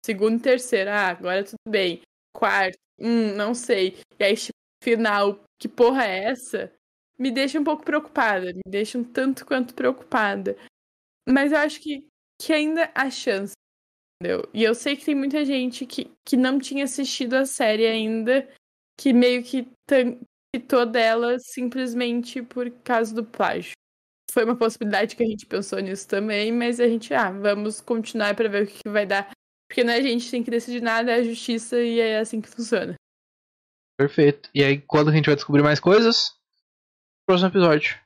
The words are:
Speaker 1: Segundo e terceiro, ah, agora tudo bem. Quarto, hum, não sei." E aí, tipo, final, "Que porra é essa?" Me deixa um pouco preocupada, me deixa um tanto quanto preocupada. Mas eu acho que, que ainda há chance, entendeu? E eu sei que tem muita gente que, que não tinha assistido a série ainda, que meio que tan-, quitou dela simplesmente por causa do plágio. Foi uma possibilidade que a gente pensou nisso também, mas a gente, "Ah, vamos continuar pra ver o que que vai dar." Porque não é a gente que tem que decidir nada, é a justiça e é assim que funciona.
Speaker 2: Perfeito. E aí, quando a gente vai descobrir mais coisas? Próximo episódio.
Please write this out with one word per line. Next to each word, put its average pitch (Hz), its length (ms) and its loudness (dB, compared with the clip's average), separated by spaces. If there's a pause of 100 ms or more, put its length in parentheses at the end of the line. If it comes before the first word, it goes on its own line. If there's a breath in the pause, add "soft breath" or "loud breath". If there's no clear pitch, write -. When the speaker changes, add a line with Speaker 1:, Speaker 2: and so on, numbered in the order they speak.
Speaker 1:
Segundo 220 320 0
e 233 40 -4
terceiro, 247 480 0
ah, 202 180 0
agora 180 360 -4
tudo 220 140 -16 (100)
bem. 185 320 0 (340)
Quarto, 196 440 0 (200)
hum, 226 360 0
não 208 200 -2
sei." 196 440 -2 (200)
E 208 60 0
aí, 202 120 4
tipo, - 160 -12 (300)
final, 208 600 0 (180)
"Que 226 80 -10
porra 247 380 2
é 190 240 -4
essa?" 226 420 -8 (460)
Me 254 120 -2
deixa 269 300 -2
um 294 40 0
pouco 302 200 -2
preocupada, 233 720 -2
me 185 120 -12
deixa 202 320 -4
um 240 60 -4
tanto 262 420 -2
quanto 254 280 -4
preocupada. 208 840 -2 (720 loud breath)
Mas 277 240 4
eu 311 60 2
acho 302 220 -2
que, 285 240 -10 (360)
que - 120 -2
ainda 311 440 0
há 269 140 0
chance, 202 420 -4 (680)
entendeu? 175 320 -4
E 220 120 0
eu 220 100 4
sei 285 220 -4
que - 80 -20
tem 302 100 0
muita 277 300 -2
gente 254 420 -4
que, - 240 -12 (160)
que 262 100 2
não 254 220 2
tinha 277 240 -4
assistido 269 520 -4
a 269 120 2
série 226 400 0
ainda, 226 640 0 (500 soft breath)
que 269 140 2
meio 247 320 4
que 254 240 -6 (180)
tan-, 254 320 2 (340)
quitou 240 320 0
dela 233 540 0
simplesmente 247 1040 -6
por 247 260 -8 (140)
causa 226 320 -2
do 226 100 -4
plágio. - 480 -4 (600)
Foi 247 120 2
uma 240 120 0
possibilidade 220 580 -2
que - 80 -2
a 226 40 2
gente 214 200 -6
pensou 196 320 -6
nisso 196 300 -8
também, 208 420 -2
mas 240 300 -2
a 240 80 4
gente, 226 260 -2
"Ah, 202 160 2
vamos 208 500 -2
continuar 220 540 -2
pra 220 140 0
ver 202 160 0
o - 20 -2
que - 180 -18
que 214 60 -8
vai 208 160 0
dar." 196 240 -2 (400)
Porque 247 140 0
não 233 80 2
é 233 60 2
a 269 40 0
gente 240 220 -2
que - 80 -14
tem 247 100 -2
que 240 80 -6
decidir 233 320 -4
nada, 233 300 0
é 233 40 4
a 247 80 4
justiça 233 560 -4
e 233 200 2
é 220 180 2
assim 220 220 -4
que - 80 -14
funciona. 214 460 -4 (1040)
Speaker 2:
Perfeito. 143 560 2
E 143 100 2
aí, 139 160 2
quando 151 300 2
a - 20 4
gente 151 140 4
vai 147 100 6
descobrir 143 260 2
mais 147 160 4
coisas? 226 560 4 (920)
Próximo 185 240 4
episódio. 170 560 4